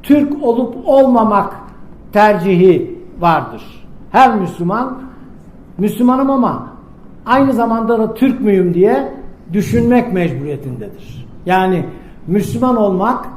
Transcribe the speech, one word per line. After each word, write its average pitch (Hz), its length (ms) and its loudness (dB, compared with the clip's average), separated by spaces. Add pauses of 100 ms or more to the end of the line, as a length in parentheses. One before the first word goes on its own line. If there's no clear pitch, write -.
Türk - 400 0
olup 240 420 -2
olmamak 240 680 2 (580)
tercihi 185 840 2 (220)
vardır. 147 640 -4 (240)
Her 233 260 4
Müslüman, 196 680 -4 (760)
"Müslümanım 247 520 2
ama 240 360 -2 (600)
aynı 269 260 2
zamanda 226 460 0
da 220 160 -2
Türk 262 260 0
müyüm?" 185 340 2
diye 233 380 2 (400)
düşünmek 233 600 2
mecburiyetindedir. 139 1120 -8 (200)
Yani 185 380 0 (420)
Müslüman 233 500 0
olmak 202 600 0